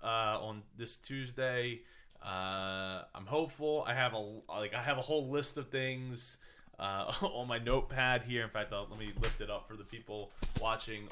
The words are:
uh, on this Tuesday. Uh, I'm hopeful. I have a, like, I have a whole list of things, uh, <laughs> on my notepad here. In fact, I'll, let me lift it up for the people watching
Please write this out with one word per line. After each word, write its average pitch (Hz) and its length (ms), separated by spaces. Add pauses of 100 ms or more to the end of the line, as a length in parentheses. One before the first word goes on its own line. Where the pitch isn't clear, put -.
uh, 113 380
on 104 220 (140)
this 113 200
Tuesday. 123 800 (420)
Uh, 95 800 (120)
I'm 95 100
hopeful. 151 640
I 120 60
have 127 180
a, 113 60 (320)
like, 104 240
I 120 100
have 139 140
a 127 40
whole 143 280
list 143 280
of 135 120
things, 127 680 (400)
uh, 98 400
<laughs> - 40
on 123 260
my 117 120
notepad 127 640
here. 120 200
In 110 60
fact, 104 240
I'll, 101 160
let 107 100
me 104 220
lift 110 180
it 104 100
up 101 160
for 110 120
the 101 80
people 107 480 (260)
watching 110 520